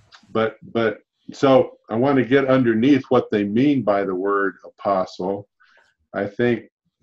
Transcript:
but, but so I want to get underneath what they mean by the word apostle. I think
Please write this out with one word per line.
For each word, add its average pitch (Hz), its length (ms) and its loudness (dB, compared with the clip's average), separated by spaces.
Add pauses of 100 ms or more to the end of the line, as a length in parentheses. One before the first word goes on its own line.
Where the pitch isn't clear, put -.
(320)
but, 110 320 -2
but 113 360 -4 (320)
so - 460 2 (120)
I 107 60 -6
want 135 220 0
to 123 80 2
get 135 220 2
underneath 127 600 2
what 120 220 2
they 104 120 0
mean 123 400 0
by 101 200 0
the 95 120 -6
word 98 400 -2 (100)
apostle. 98 840 -6 (680)
I 101 120 -4
think 120 400 -2 (380)